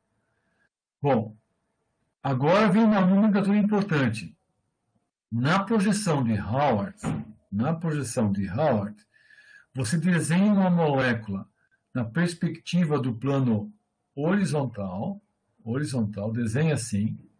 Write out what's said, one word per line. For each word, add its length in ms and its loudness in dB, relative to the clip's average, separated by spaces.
Bom, 340 0
agora 480 2
vem 120 4
uma 200 4
nomenclatura 560 4
importante. 760 0
Na 300 2
projeção 640 0
de 80 0
Howard, 640 -2
na 200 0
projeção 600 -2
de 180 -2
Howard, 500 0
você 240 -2
desenha 560 2
uma 160 4
molécula 800 0
na 100 -2
perspectiva 920 -2
do 160 -2
plano 580 0
horizontal, 1120 -4
horizontal, 720 -4
desenha 420 0
assim, 420 -4